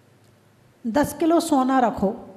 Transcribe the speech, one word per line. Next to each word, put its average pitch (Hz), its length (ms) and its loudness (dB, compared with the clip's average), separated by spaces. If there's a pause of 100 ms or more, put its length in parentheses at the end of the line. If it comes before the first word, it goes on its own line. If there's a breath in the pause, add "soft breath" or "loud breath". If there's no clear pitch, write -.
(880)
दस 269 340 -2
किलो 330 200 4
सोना 269 380 2
रखो, - 580 -2